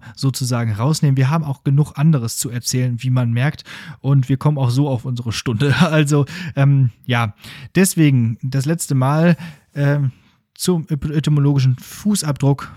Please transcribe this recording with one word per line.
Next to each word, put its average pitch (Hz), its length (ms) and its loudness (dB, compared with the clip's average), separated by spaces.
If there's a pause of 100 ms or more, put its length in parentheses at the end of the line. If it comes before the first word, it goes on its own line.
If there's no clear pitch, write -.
(140)
sozusagen 120 600 -2
rausnehmen. 135 420 0
Wir 131 120 2
haben 160 140 0
auch 143 220 -8
genug 143 340 2
anderes 143 380 2
zu - 120 -6
erzählen, 123 540 -2
wie 131 80 0
man 123 220 2
merkt. 127 320 -2 (340)
Und 135 300 2
wir 135 80 2
kommen 151 220 0
auch 127 120 0
so 139 180 0
auf 127 160 -4
unsere 123 280 -6
Stunde. 127 480 0
<laughs> 170 100 4
Also, 151 340 2 (300)
ähm, 139 360 4 (140)
ja, 117 300 -2 (400)
deswegen 139 680 2
das 135 220 -2
letzte 156 300 -2
Mal, 151 420 2 (380)
ähm, 143 380 0 (420)
zum 175 340 -2
ep-, 151 220 -4
etymologischen 143 680 2
Fußabdruck 143 1000 -2